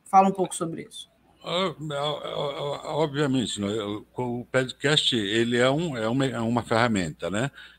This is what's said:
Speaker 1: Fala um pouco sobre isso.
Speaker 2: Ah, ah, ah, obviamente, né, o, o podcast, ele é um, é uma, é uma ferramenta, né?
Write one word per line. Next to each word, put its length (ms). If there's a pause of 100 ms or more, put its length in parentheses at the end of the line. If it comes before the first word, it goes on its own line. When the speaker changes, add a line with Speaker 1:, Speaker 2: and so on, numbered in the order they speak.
Speaker 1:
Fala 220
um 60
pouco 200
sobre 380
isso. 180 (360)
Speaker 2:
Ah, 300 (180)
ah, 920
ah, 120
obviamente, 640
né, 80
o, 360 (120)
o 340
podcast, 640
ele 420
é 140
um, 260
é 120
uma, 180
é 140
uma 240
ferramenta, 680
né? 220 (260)